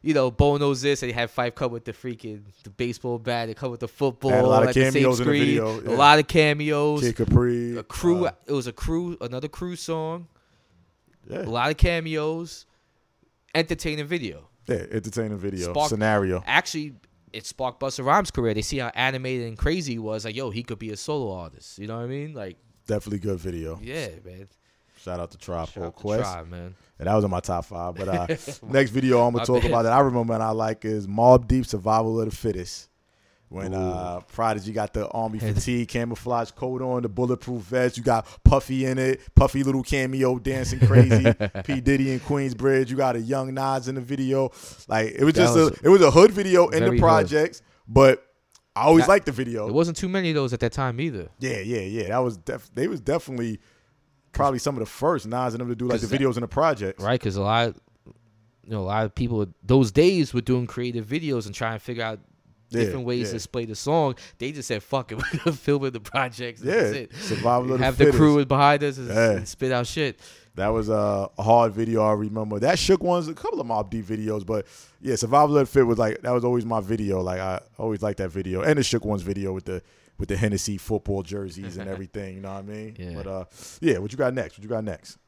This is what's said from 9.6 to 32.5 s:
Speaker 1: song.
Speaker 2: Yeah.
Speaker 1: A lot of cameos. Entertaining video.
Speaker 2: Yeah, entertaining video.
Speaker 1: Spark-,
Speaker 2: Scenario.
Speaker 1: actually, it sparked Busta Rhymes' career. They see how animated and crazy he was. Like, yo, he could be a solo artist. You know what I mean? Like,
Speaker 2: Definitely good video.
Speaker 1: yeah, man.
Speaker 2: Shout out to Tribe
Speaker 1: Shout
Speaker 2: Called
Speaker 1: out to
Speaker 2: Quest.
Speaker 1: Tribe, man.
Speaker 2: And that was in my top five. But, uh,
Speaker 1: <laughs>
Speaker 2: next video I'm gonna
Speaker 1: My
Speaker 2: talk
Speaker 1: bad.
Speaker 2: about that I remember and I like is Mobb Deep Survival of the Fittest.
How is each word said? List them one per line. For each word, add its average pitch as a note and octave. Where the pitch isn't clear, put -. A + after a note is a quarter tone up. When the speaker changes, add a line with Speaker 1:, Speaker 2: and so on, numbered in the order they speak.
Speaker 1:
song. E3
Speaker 2:
Yeah. -
Speaker 1:
A -
lot A#2+
of D3+
cameos. D#3+
Entertaining D#3
video. G#2
Speaker 2:
Yeah, A#2+
entertaining G#2+
video. F2+
Speaker 1:
Spark-, D3
Speaker 2:
Scenario. G#2
Speaker 1:
actually, D3+
it A2
sparked -
Busta C3+
Rhymes' F3
career. A2+
They G#2+
see C#3
how A#2+
animated C3
and A2+
crazy D3+
he A#2
was. G#2+
Like, A2
yo, B2+
he A2+
could A2+
be A2
a G#2
solo C3+
artist. E2
You G#2
know A2
what A#2+
I B2
mean? C#3+
Like, G2
Speaker 2:
Definitely G#2
good F#2+
video. E2
Speaker 1:
yeah, C3
man. F#2
Speaker 2:
Shout F2+
out E2+
to D#2
Tribe E2
Speaker 1:
Shout -
Speaker 2:
Called F2
Speaker 1:
out E2
to -
Speaker 2:
Quest. G#2+
Speaker 1:
Tribe, F2
man. F2
Speaker 2:
And E2+
that G#2
was G#2
in G2
my F2+
top F2
five. F2
But, F#2+
uh, F2
Speaker 1:
<laughs> -
Speaker 2:
next C3+
video B2+
I'm A#2+
gonna A#2+
Speaker 1:
My A2+
Speaker 2:
talk B2
Speaker 1:
bad. A#2+
Speaker 2:
about A#2
that A2+
I B2+
remember A#2+
and A2
I A2
like A2
is G#2+
Mobb A#2+
Deep C3
Survival A2
of A2
the -
Fittest. F#2